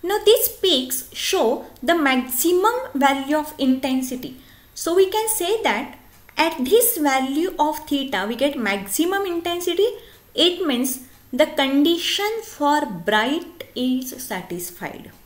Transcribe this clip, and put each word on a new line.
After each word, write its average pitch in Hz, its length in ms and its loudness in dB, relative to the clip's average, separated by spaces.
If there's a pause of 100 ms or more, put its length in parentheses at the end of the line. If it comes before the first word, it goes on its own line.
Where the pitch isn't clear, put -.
Now 381 240 -2
these 427 220 6
peaks - 640 -2
show 277 520 0 (180)
the 320 120 2
maximum 330 800 2 (220)
value 277 400 2
of 302 240 -4
intensity. 262 800 -2 (360)
So 339 220 -2
we 381 140 4
can 427 180 -2
say 427 360 -2
that 226 340 -2 (400)
at 320 260 0
this 415 340 4
value 285 640 2
of 302 200 2
theta 269 480 -2
we 240 80 -2
get 277 220 0
maximum 254 680 0
intensity. 349 600 0 (460)
It 349 320 2
means 247 360 -2 (300)
the 302 140 4
condition 320 1000 0
for 294 420 0
bright 214 800 -2 (100)
is 254 480 -2
satisfied. - 880 -10 (140)